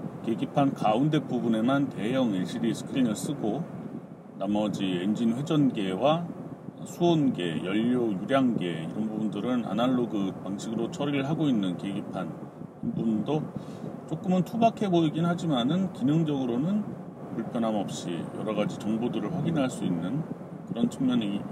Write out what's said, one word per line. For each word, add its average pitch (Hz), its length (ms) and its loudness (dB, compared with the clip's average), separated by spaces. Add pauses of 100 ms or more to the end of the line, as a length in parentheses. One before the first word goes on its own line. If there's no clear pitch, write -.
(240)
계기판 139 500 2
가운데 139 460 4
부분에만 117 720 2
대형 113 460 2
엘시디 110 380 0
스크린을 120 420 0
쓰고, 135 480 -2 (760)
나머지 101 480 0 (160)
엔진 113 340 2
회전계와 139 920 2 (600)
수온계, 117 800 2
연료 113 480 2
유량계, 95 760 2
이런 107 200 -4
부분들은 107 560 -2
아날로그 110 640 2 (120)
방식으로 110 480 -4
처리를 143 360 0
하고 156 220 2
있는 98 260 2
계기판 95 560 -6 (640)
부분도 113 480 0 (640)
조금은 180 360 2
투박해 226 440 2
보이긴 165 360 4
하지만은, 165 640 2
기능적으로는 147 920 2 (520)
불편함 113 400 0
없이 90 440 -4 (180)
여러 104 180 -2
가지 104 240 0
정보들을 110 540 0
확인할 151 360 2
수 - 140 -6
있는 92 400 0 (440)
그런 120 220 2
측면이 113 520 0 (100)